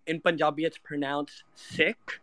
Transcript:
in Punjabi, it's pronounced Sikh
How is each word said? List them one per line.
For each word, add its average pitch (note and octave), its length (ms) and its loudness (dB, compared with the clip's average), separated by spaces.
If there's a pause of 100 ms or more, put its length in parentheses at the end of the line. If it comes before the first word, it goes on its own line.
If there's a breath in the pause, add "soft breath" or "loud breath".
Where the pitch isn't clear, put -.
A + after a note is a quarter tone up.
in D#3+ 140 -2
Punjabi, D#3 440 2
it's D#3+ 140 -2
pronounced C#3+ 640 -6 (100)
Sikh - 680 -2